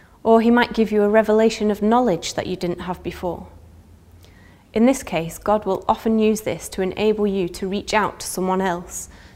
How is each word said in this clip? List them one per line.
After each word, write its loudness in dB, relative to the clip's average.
or 6
he 4
might 4
give 2
you 4
a 4
revelation 4
of -2
knowledge 0
that -4
you -4
didn't -6
have -8
before. -8
In 4
this 2
case, -6
God -2
will -4
often 0
use 2
this -8
to -6
enable 0
you -2
to -8
reach -6
out -2
to -10
someone -2
else, -6